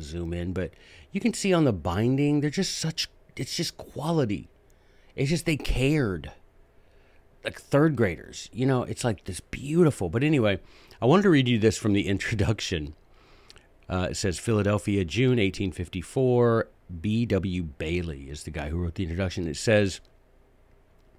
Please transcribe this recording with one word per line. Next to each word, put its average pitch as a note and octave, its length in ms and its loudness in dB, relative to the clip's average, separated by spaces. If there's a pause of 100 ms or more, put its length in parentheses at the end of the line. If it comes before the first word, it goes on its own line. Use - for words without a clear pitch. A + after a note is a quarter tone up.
zoom E2+ 320 -8
in, F2 200 -4
but F2+ 180 -4 (400)
you G3+ 80 -4
can A3+ 140 0
see F#3+ 200 0
on D#3+ 120 6
the A#2+ 80 4
binding, B2 680 0
they're D3 100 0
just F#3 280 -4
such, - 320 -6 (260)
it's - 200 -8
just - 220 -6
quality. C#3 720 -2 (680)
It's C3+ 120 0
just E3 160 0
they D#3 120 0
cared. B2 760 0 (1120)
Like - 160 -10
third D3 340 4
graders, - 560 -4
you B2+ 140 -2
know, C3 160 2
it's - 220 -8
like A2+ 220 -2
this F2 140 -10
beautiful. C#3 680 0
But A#2 140 -2
anyway, A#2 360 2 (400)
I A2+ 60 0
wanted E3+ 180 6
to G3+ 60 6
read C3+ 180 6
you A#2+ 120 2
this G#2 180 4
from G#2+ 160 2
the G2 140 2
<laughs> - 20 -2
introduction. G2 840 -2 (920)
Uh, F2+ 220 0
it - 80 -6
says, F2+ 220 -2
"Philadelphia, G2+ 680 0
June B2 320 2
eighteen G2 340 0
fifty-four." A#2 960 0 (340)
B G#2+ 260 0
W F2+ 340 0
Bailey D#2 680 -6
is D2+ 140 -12
the - 40 -10
guy D2+ 200 -8
who E2+ 100 -4
wrote F2 160 -4
the G2 80 -4
introduction. F2 440 -4
It D2 100 -6
says, G#2 440 2 (1160)